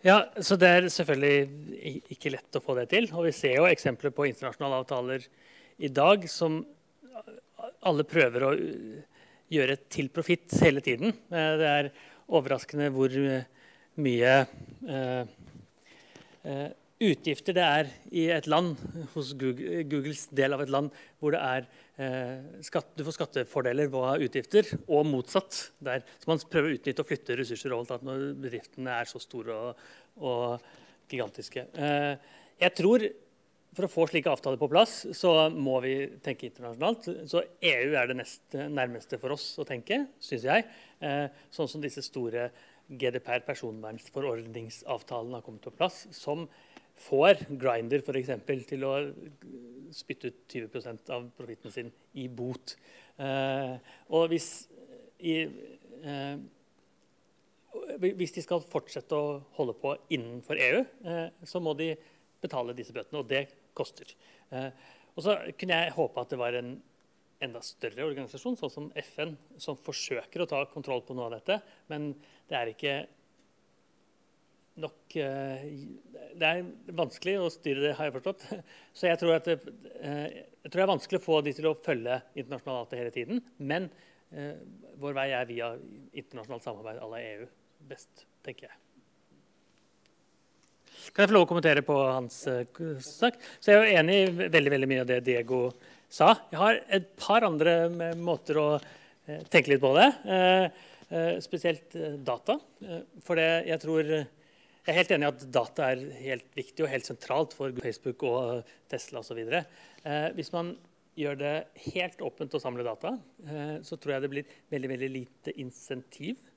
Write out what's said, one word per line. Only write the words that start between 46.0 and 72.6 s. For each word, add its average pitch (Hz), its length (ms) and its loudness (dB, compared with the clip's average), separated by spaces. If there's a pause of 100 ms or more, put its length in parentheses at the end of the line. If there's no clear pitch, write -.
som 156 400 -8 (480)
får 160 480 6 (160)
Grindr, 123 400 0
for 131 160 -4
eksempel, 127 480 -4
til 135 160 -8
å 139 320 -2 (800)
spytte - 380 -10
ut - 60 -20 (120)
tyve 117 180 -10
prosent 117 460 -12
av 120 140 -8 (100)
profitten 117 320 -14
sin 117 220 -12 (260)
i 127 80 -8
bot. 123 480 -8 (480)
Eh, 135 560 -2 (320)
og 165 220 4
hvis, - 340 -2 (560)
i, 160 240 0 (560)
eh, 143 360 -8 (1600)
hvis 180 320 -2
de 170 80 -8
skal 165 240 -4
fortsette - 480 -8
å 147 300 -2 (160)
holde 123 180 -2
på 135 160 -4 (160)
innenfor 123 480 -4
E 131 160 4
U, 202 60 4 (260)
eh, 170 240 -6 (160)
så 180 160 -6
må 156 160 -2
de 160 140 -4 (500)
betale 123 320 -6
disse 120 220 -12
bøtene, 131 260 -8
og 117 80 -8
det 135 140 0 (340)
koster. - 320 -8 (400)
Eh, 131 220 -8 (420)
og - 80 -12
så 196 160 2 (160)
kunne 180 240 0
jeg 165 220 0
håpe 139 240 0
at - 100 -8
det 131 80 -6
var 120 160 -2
en 123 240 -8 (640)
enda 120 160 -10
større 123 480 -8
organisasjon, 143 480 -8
sånn - 160 -8
som 147 240 -12
F - 240 -12
N, 156 160 -8 (240)
som 143 160 -8
forsøker - 640 -8
å 170 80 -2
ta 143 240 -2
kontroll 131 320 -6
på - 80 -12
noe 123 160 -6
av 113 80 -10
dette, 202 240 -2 (320)
men 147 220 -6 (340)
det 139 80 -4
er 117 160 -4